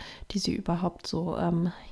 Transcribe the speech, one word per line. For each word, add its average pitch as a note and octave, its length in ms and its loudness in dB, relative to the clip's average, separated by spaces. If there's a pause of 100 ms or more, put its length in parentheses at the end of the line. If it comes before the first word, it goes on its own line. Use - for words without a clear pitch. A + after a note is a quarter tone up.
(320)
die G3+ 80 0
sie - 140 2
überhaupt F3 540 0
so, E3 300 0
ähm, F3 340 4 (200)